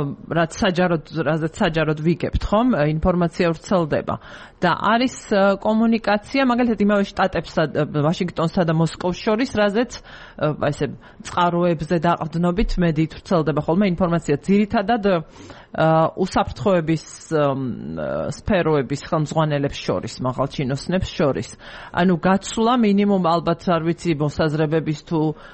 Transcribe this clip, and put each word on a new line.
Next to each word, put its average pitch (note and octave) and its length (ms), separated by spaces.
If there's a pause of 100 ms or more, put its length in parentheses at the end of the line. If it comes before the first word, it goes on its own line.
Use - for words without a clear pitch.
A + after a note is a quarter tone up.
(260)
რაც E3 280
საჯაროდ, F3 500 (100)
რაზეც D#3 420
საჯაროდ D#3 440
ვიგებთ, D#3 440
ხომ, A#3 320
ინფორმაცია E3+ 720
ვრცელდება. E3 680 (420)
და F3 140
არის, A#3 440 (100)
ა, G3 180 (120)
კომუნიკაცია, A3 880
მაგალითად, A#3+ 360
იმავე G3+ 240
შტატებსა, F#3 600 (360)
ვაშინგტონსა E3 640
და E3 120
მოსკოვს E3 440
შორის, A3+ 320
რაზეც, G#3 400 (400)
ა, - 160 (140)
ესე, D3 240 (320)
წყაროებზე F3 800
დაყრდნობით E3+ 800
მედიით D#3+ 360
ვრცელდება D#3 480
ხოლმე E3 280
ინფორმაცია. E3+ 500
ძირითადად, G#3 680
ა, F#3+ 160 (920)
უსაფრთხოების, F3+ 920 (240)
ამ, C#3+ 300 (680)
სფეროების D#3 760
ხელმძღვანელებს D3+ 760
შორის, G#2+ 380
მაღალჩინოსნებს C3+ 920
შორის. - 380 (400)
ანუ F3+ 260
გაცვლა G3 600
მინიმუმ, G3+ 500
ალბათ, E3 400
არ E3 180
ვიცი, E3+ 300
მოსაზრებების D3+ 880
თუ E3 180 (340)